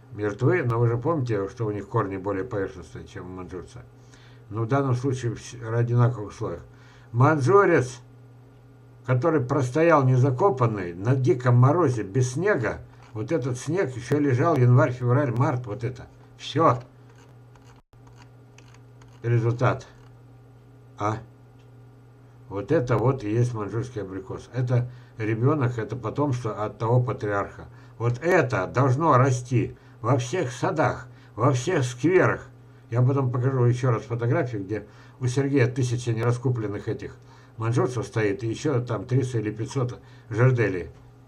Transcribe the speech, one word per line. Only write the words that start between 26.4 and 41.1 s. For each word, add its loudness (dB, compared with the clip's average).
от -8
того 2
патриарха. -4
Вот -2
это 2
должно 2
расти 0
во 0
всех -2
садах, -2
во 2
всех 0
скверах. 2
Я 2
потом 2
покажу 0
ещё 2
раз 0
фотографию, -2
где -8
у -2
Сергея 2
тысяча -2
нераскупленных -2
этих -8
маньчжурцев -2
стоит, -2
и -4
ещё -2
там -6
триста 0
или -2
пятьсот -6
жерделей, 2